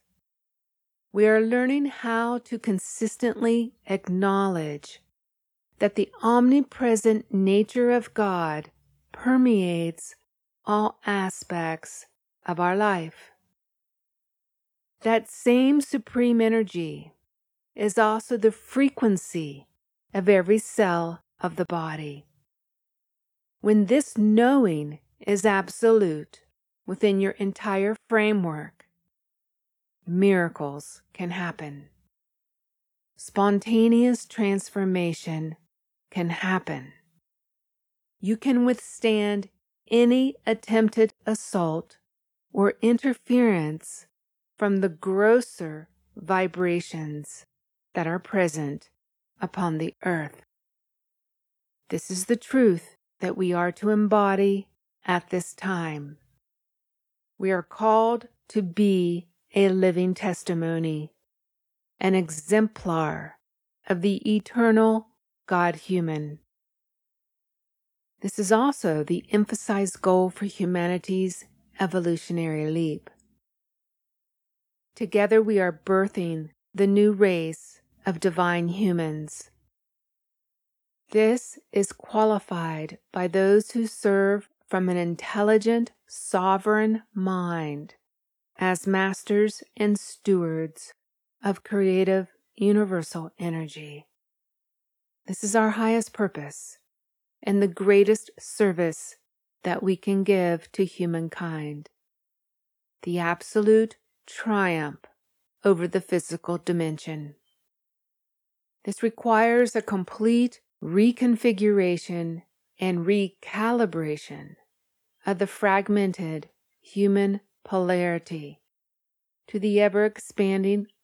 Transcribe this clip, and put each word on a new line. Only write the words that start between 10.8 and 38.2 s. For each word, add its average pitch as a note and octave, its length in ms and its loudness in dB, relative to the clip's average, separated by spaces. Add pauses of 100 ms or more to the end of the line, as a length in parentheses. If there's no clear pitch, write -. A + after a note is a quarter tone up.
aspects F#3 1000 -6 (380)
of E3+ 140 -6
our F3 180 0
life. F#3+ 540 -2 (1700)
That A3 280 0
same C4 500 4
supreme A#3+ 600 0
energy F3+ 720 -2 (600)
is G#3 240 -2
also A3 380 0
the G#3+ 160 4
frequency F3+ 1120 -2 (480)
of G3 140 0
every G3 300 4
cell E3+ 640 -2 (180)
of E3+ 160 -6
the F3 100 -2
body. D#3 600 -8 (1300)
When G#3 260 4
this C4+ 300 2
knowing G#3+ 840 4 (220)
is G3+ 240 -2
absolute G3 960 0 (460)
within G3 340 0
your G3 120 0
entire G3 640 -4 (120)
framework, G3 800 -2 (1200)
miracles E3+ 960 0 (100)
can F3+ 180 -8
happen. D#3+ 580 -10 (1300)
Spontaneous A3+ 1080 2
transformation F3+ 1300 -4 (540)
can F3 200 -4
happen. E3 600 -6 (1300)